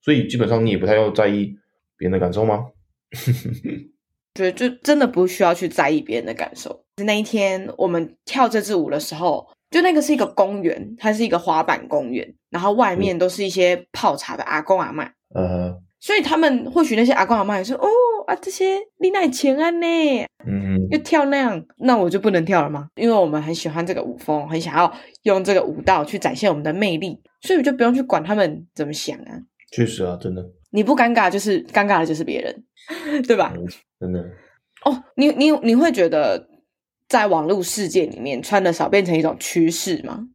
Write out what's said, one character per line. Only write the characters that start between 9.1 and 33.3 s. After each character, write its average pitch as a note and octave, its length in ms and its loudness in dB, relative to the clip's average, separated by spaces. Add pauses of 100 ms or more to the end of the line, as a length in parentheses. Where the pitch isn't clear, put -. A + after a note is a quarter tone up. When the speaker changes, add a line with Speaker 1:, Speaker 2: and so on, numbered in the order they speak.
Speaker 2:
候， D#3+ 320 -2 (240)
就 E4+ 120 2
那 F4+ 100 4
个 D4+ 100 4
是 C#4 120 0
一 - 20 4
个 - 100 0
公 G3 360 0
园， F3+ 360 -4
它 G#3+ 140 -2
是 G#3+ 120 0
一 A3+ 40 0
个 F3+ 100 0
滑 E3 240 0
板 - 280 -2
公 C#3 220 -2
园， - 220 -6 (160)
然 F3 120 -6
后 G3+ 100 2
外 G#3 240 2
面 F#3 220 -2
都 F3+ 100 2
是 F3+ 160 -4
一 G3 60 -2
些 F3+ 420 2
泡 F3 240 0
茶 - 220 -10
的 - 60 -8
阿 D3+ 180 -4
公 F#3 180 2
阿 C3 140 -6
嬷。 D3 160 -8 (260)
Speaker 1:
嗯。 F2+ 460 -4 (180)
Speaker 2:
所 G#4 160 0
以 F#4 60 4
他 - 160 0
们 C#4 340 2
或 E4 120 2
许 B3 120 0
那 A3+ 80 4
些 B3 80 4
阿 F#3 140 2
公 A3+ 100 2
阿 G3+ 80 0
嬷 G3+ 140 -2
也 F#3+ 60 -4
说 A#3+ 200 -6
：“哦， G4 40 2 (400)
啊， F4+ 80 0
这 F#4+ 160 -10
些 F#4+ 260 0 (220)
你 F#4 100 2
哪 F#4+ 200 0
钱 C4+ 280 2
啊 E4 140 2
呢？” E4+ 160 -2 (580)
Speaker 1:
嗯 G2+ 160 -2
哼。 F#3 300 0
Speaker 2:
又 D4+ 80 0
跳 D4+ 260 2
那 C#4 120 0
样， G#3+ 280 -2 (120)
那 B3 200 4
我 F#3 100 2
就 F#3 120 0
不 G#3 100 2
能 F3 160 2
跳 F3+ 160 4
了 D3 80 0
吗？ D3 240 -8
因 A#3 160 0
为 A3+ 60 4
我 F#3+ 100 6
们 D3+ 160 -2
很 D#3 120 -6
喜 E3 140 -6
欢 E3 160 -4
这 F3 120 -4
个 - 80 -6
舞 B2 120 -8
风， D3+ 320 -4
很 D#3+ 140 -4
想 D#3 160 -4
要 F3 160 2 (300)
用 F#3+ 200 2
这 G3 120 2
个 F3+ 80 4
舞 D3+ 180 -6
蹈 F3 240 2
去 G3 140 -6
展 - 160 -2
现 G#3 120 0
我 F3 60 2
们 D3 100 -4
的 D3+ 80 -2
魅 F#3 260 -2
力， F3 220 -6 (220)
所 F#4 140 0
以 - 20 4
我 C#4 60 2
就 C#4 100 2
不 B3 80 -2
用 A#3 100 4
去 C4 120 0
管 F3 200 0
他 G3 120 -2
们 E3 400 0
怎 D3+ 100 -4
么 C#3+ 80 -8
想 - 280 -8
啊。 - 200 -16 (300)
Speaker 1:
确 A#2+ 120 0
实 G2 200 -2
啊， F2+ 180 -4
真 F#2 140 -6
的。 F2+ 120 -10 (220)
Speaker 2:
你 G#3 140 0
不 B3 120 4
尴 A#3+ 180 2
尬， G3+ 180 4
就 G3 80 -2
是， G3 260 -2
尴 G3+ 220 0
尬 G3 120 4
的 E3 60 2
就 D#3+ 80 -2
是 D#3 100 -4
别 C#3 180 -4
人， - 220 -10 (260)
<laughs> D4+ 380 -4
对 A#3 80 4